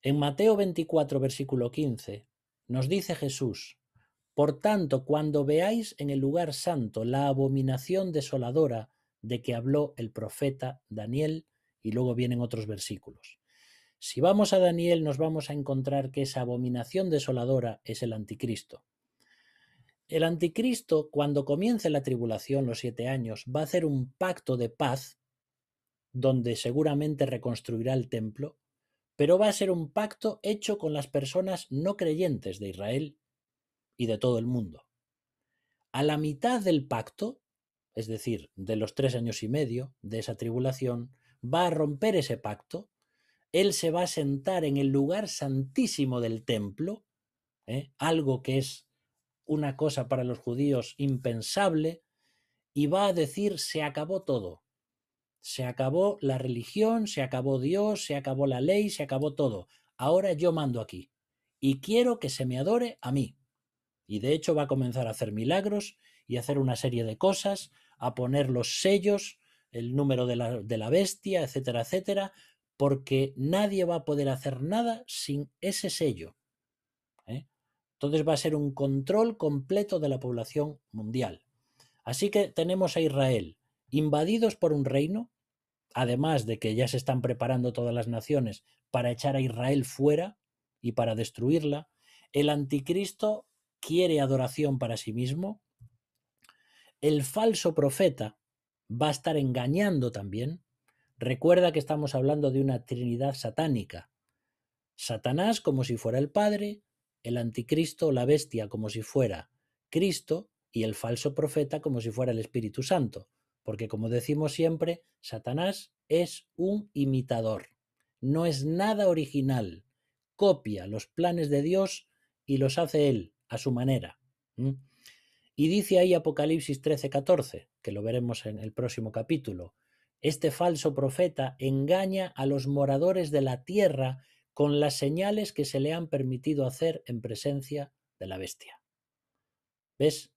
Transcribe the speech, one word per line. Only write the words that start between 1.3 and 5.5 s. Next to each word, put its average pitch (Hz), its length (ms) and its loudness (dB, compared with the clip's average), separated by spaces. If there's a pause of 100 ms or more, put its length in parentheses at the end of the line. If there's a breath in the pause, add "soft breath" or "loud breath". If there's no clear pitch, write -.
quince, 117 560 -4 (400)
nos 131 220 0
dice 180 260 0
Jesús: 131 640 -6 (560)
"Por 147 240 4
tanto, 160 460 2
cuando 151 400 0
veáis 190 540 2